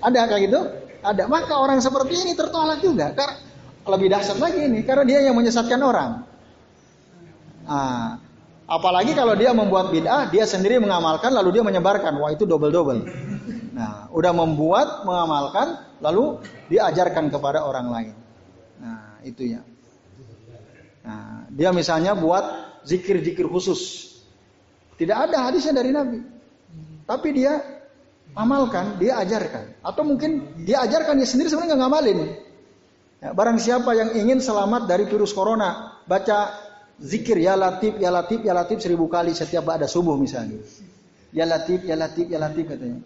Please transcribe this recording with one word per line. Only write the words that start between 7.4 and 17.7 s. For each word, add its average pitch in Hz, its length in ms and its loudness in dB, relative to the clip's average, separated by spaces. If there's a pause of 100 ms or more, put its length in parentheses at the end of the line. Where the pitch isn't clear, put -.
Nah, 127 560 -4 (480)
apalagi 180 480 2
kalau 233 240 4
dia 240 160 4
membuat 190 400 2
bid'ah, 220 320 2
dia 185 160 4
sendiri 214 400 2
mengamalkan, 175 480 2
lalu 190 240 4
dia 233 80 4
menyebarkan. 190 560 0
Wah, 151 160 -2
itu 180 80 0
double-double. 151 640 2 (640)
Nah, 107 400 -10
udah 170 240 2
membuat, 165 720 0
mengamalkan, 180 720 -2 (240)
lalu 202 400 0 (240)
diajarkan 170 640 2
kepada 143 320 -2
orang 131 240 -4